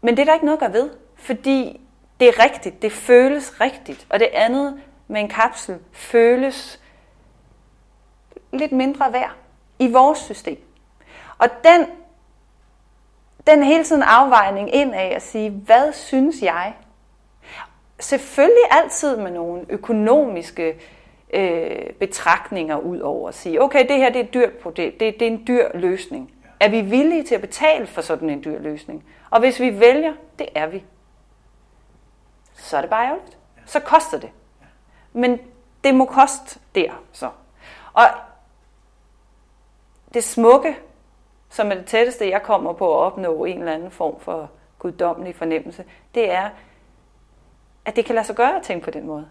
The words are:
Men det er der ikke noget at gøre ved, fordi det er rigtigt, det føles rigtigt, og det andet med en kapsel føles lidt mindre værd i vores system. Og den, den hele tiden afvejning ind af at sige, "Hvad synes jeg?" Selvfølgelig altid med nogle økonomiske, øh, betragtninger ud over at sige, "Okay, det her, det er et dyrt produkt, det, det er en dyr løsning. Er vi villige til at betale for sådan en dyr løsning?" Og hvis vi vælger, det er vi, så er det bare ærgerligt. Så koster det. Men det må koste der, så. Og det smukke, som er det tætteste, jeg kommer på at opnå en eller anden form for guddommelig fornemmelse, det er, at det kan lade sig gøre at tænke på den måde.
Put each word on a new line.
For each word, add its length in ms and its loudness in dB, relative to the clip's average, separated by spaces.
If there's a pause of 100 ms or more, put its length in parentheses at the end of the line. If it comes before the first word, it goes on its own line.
Men 160 2
det 60 2
er 20 4
der 80 4
ikke 140 2
noget 160 0
at 100 -4
gøre 100 0
ved, 80 -4 (240)
fordi 680 -4 (400)
det 80 8
er 160 6
rigtigt, 380 -4
det 100 -2
føles 680 2
rigtigt, 500 -6
og 100 0
det 120 2
andet 500 -2 (260)
med 120 -6
en 80 -6
kapsel 500 -2 (140)
føles 880 0 (1700)
lidt 200 -6
mindre 400 -2
værd 200 -4 (460)
i 140 0
vores 260 6
system. 400 -12 (800)
Og 100 4 (160)
den, 220 8 (1600)
den 160 8
hele 220 4
tiden 180 0
afvejning 720 4
ind 200 2
af 220 -4
at 60 -8
sige, 280 -8
"Hvad 420 4
synes 500 -2
jeg?" 320 -2 (1300)
Selvfølgelig 680 4
altid 460 0
med 140 -8
nogle 380 -10
økonomiske, 1120 -2 (540)
øh, 580 -4
betragtninger 840 -4
ud 220 -8
over 300 -6
at 60 -14
sige, 280 -2
"Okay, 260 2
det 80 0
her, 140 2
det 100 -4
er 40 -2
et 100 -16
dyrt 180 0
produkt, 240 -14 (240)
det, 0 -
det 220 -4
er 40 0
en 200 -6
dyr 280 0
løsning. 580 -6 (280)
Er 80 4
vi 120 0
villige 420 0
til 120 -4
at 60 -4
betale 460 -2
for 160 -10
sådan 280 -6
en 140 -10
dyr 140 -10
løsning?" 460 -14 (260)
Og 100 4
hvis 200 0
vi 200 -2
vælger, 320 4 (260)
det 160 -12
er 120 -4
vi, 180 -12 (1700)
så 220 -10
er 40 -2
det 100 -6
bare 140 0
ærgerligt. 340 -10 (280)
Så 140 -4
koster 380 0
det. 120 -14 (840)
Men 280 -2 (440)
det 100 4
må 100 4
koste 560 0 (140)
der, 380 -4
så. 180 -12 (600)
Og 140 6 (2000)
det 100 -2
smukke, 520 4 (720)
som 220 -4
er 40 -2
det 120 -12
tætteste, 420 0
jeg 140 -2
kommer 300 -2
på 220 -2
at 40 2
opnå 460 -4
en 140 -6
eller 140 -6
anden 180 -10
form 300 -8
for 300 -12 (280)
guddommelig 580 -8
fornemmelse, 480 -8 (300)
det 160 -2
er, 200 -4 (1300)
at 120 -8
det 80 0
kan 100 -4
lade 120 -2
sig 100 -10
gøre 200 0
at 60 -6
tænke 220 -10
på 60 -10
den 160 -14
måde. 240 -12